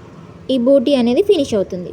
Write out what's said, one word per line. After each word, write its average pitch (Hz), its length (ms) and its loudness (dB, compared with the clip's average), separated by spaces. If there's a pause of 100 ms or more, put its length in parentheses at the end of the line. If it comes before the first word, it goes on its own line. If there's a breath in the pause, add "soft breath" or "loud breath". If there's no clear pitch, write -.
(500)
ఈ 262 80 0
బూటీ 269 360 2
అనేది 247 280 0
ఫినిష్ 320 320 0
అవుతుంది. 180 380 -6